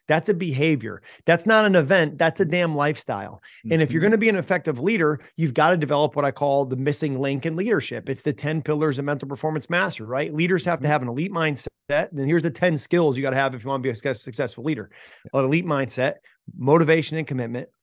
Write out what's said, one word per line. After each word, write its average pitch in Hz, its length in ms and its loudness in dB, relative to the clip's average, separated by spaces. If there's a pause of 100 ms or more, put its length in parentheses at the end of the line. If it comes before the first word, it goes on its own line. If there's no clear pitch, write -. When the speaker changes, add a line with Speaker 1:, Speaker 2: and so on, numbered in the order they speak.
Speaker 1:
that's 165 220 2
a 202 40 0
behavior. 143 680 -2 (240)
That's 170 180 4
not 214 220 6
an 190 80 4
event, 156 420 4
that's 160 240 0
a 180 60 2
damn 170 280 0
lifestyle. 131 680 -4 (280)
And 160 120 4
if 143 100 2
you're 160 80 0
Speaker 2:
Mm-hmm. 185 60 4
Speaker 1:
gonna 220 120 4
be 220 120 2
an 196 60 2
effective 156 440 -2
leader, 160 400 0 (160)
you've 160 160 0
gotta 165 240 4
develop 147 400 0
what 143 80 2
I 139 60 0
call 139 340 0
the 131 120 -4
missing 135 440 -2
link 139 240 -2
in 165 120 -4
leadership. 165 520 -2
It's 135 140 -6
the 147 100 -2
ten 151 300 -4
pillars 151 360 -2
of 143 60 -6
mental 143 240 -4
performance 156 400 -6
mastery, 170 380 -2
right? 147 260 -4
Leaders 175 320 0
have 175 140 0
to 131 60 -6
Speaker 2:
Mm-hmm. 147 80 2
Speaker 1:
have 143 100 2
an 123 60 -4
elite 151 220 -4
mindset. 156 380 -4 (220)
And 151 300 -2
here's 151 220 2
the 165 80 -2
ten 170 280 0
skills 151 400 2
you 139 40 -4
gotta 131 140 -2
have 135 180 0
if 113 100 -14
you 131 40 -6
wanna 135 140 -2
be 127 80 -2
a 117 40 -4
success-, 127 280 -6
successful 123 420 -8
leader. 139 260 -6 (440)
An 135 100 2
elite 165 220 0
mindset, 135 480 -2 (420)
motivation 156 640 4
and 151 80 -6
commitment, 123 420 -6 (140)